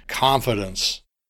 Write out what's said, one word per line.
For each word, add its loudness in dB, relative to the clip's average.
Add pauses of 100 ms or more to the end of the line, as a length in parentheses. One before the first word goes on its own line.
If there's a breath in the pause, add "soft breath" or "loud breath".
Confidence 0 (280)